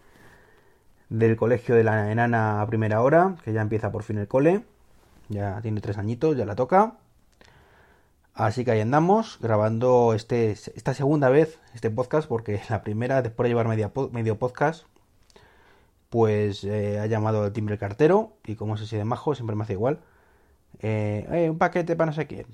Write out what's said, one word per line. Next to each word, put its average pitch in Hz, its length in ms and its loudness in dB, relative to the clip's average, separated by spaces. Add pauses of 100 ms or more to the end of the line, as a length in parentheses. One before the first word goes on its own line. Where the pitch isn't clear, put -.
(1080)
del 113 260 4
colegio 117 400 0
de 113 80 8
la 107 280 2
enana 110 480 0
a 107 60 0
primera 107 360 0
hora, 170 420 4
que 110 100 -6
ya 110 80 -2
empieza 107 300 -2
por 104 100 -8
fin 107 160 -6
el 101 100 -4
cole, 165 360 2 (680)
ya 101 320 -6
tiene 110 180 -4
tres 101 200 -6
añitos, 120 360 -2
ya 123 80 -2
la 101 120 -6
toca. 190 420 2 (1400)
Así 110 320 -2
que 120 60 2
ahí 110 80 4
andamos, 160 600 2
grabando 113 760 4
este, 113 360 0
esta - 440 -6
segunda 139 340 2
vez 160 300 4 (160)
este 113 160 -2
podcast, 131 360 -2
porque 110 400 -4
la 107 140 -4
primera, 123 400 -2
después 117 240 -4
de 120 40 2
llevar 117 180 2
media 110 260 -2
po-, 135 160 -4
medio 113 300 -2
podcast, 147 480 -2 (1200)
pues, 104 540 0
eh, 104 360 -4
ha 107 60 -4
llamado 107 380 0
al 101 100 -2
timbre 107 200 -4
el 104 60 -6
cartero, 160 640 2
y 107 120 -8
como 107 180 -6
es 107 80 -6
así 107 160 -8
de 104 80 -4
majo, 123 300 -4
siempre 107 200 -8
me 107 80 -4
hace 107 100 -6
igual, 120 260 -2 (800)
eh, 107 520 -4
"Eh, 165 160 0
un 160 120 -4
paquete 175 360 0
para 165 120 0
no 151 60 -4
sé 151 120 -4
quién", - 280 -14